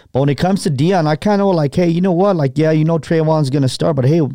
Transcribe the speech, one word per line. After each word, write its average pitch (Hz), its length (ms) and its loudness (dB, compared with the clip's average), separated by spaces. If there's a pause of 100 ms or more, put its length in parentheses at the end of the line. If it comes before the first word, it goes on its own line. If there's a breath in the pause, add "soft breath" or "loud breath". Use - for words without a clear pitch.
(100)
But - 80 -4
when 139 120 2
it 139 40 -2
comes 185 300 -2
to 190 60 -2
Dion, 156 360 0
I 151 80 0
kinda 202 300 0
like, 165 320 0
hey, 175 120 2
you 165 120 0
know 185 100 0
what? 185 240 2
Like, 139 240 -2
yeah, 156 140 2
you 156 120 2
know 165 140 0
Trayvon's 156 520 0
gonna 135 180 0
start, 165 260 -2
but 131 100 0
hey, 160 160 2 (140)